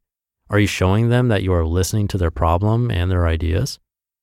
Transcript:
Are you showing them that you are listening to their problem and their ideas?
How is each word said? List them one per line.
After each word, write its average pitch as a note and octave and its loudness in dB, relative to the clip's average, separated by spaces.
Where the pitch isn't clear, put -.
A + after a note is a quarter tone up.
Are G#2 2
you G2+ 4
showing G2 2
them B2 2
that G2+ 0
you F#2 0
are E2+ 2
listening F#2 0
to G2+ -4
their E2+ 0
problem G#2 0
and F#2 -2
their F2 0
ideas? E2 -2